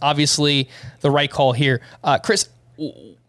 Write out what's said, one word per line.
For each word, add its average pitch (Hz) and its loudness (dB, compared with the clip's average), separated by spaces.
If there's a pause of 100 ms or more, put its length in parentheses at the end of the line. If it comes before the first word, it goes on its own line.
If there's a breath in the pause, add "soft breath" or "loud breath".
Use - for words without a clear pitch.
obviously 143 0 (340 loud breath)
the - 2
right 143 0
call 135 0
here. 127 0 (220 loud breath)
Uh, 143 2
Chris, - -2 (280)
w-, - -14 (140)